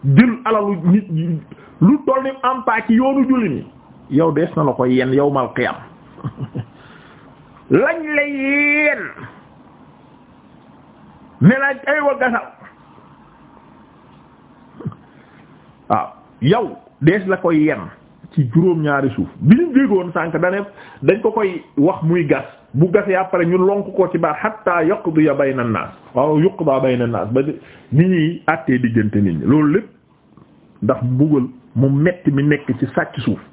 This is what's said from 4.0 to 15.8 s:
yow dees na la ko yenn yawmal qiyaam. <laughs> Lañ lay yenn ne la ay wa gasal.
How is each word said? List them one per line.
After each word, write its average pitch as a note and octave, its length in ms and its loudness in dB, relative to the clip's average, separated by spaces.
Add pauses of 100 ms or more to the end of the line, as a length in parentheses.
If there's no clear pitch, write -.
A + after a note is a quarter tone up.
yow D#3+ 220 2
dees D#3+ 240 -2
na D#3 80 0
la C3+ 80 2
ko B2+ 120 0
yenn B2+ 300 2
yawmal C#3 400 2
qiyaam. G#2+ 220 -2 (460)
<laughs> - 1500 -16
Lañ D4 280 2 (180)
lay C#4+ 160 -2
yenn C#4+ 680 0 (2500)
ne A3 180 6
la C#4 100 0 (180)
ay D4 140 0
wa C#4+ 200 0
gasal. A#3 260 -2 (3500)